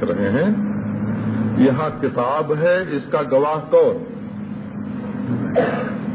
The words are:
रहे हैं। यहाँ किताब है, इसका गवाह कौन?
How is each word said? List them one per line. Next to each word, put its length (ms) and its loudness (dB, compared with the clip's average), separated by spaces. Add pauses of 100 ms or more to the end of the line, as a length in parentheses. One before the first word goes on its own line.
रहे 260 0
हैं। 420 2 (880)
यहाँ 320 4
किताब 640 0
है, 440 2
इसका 240 -2
गवाह 340 2
कौन? 500 4 (2000)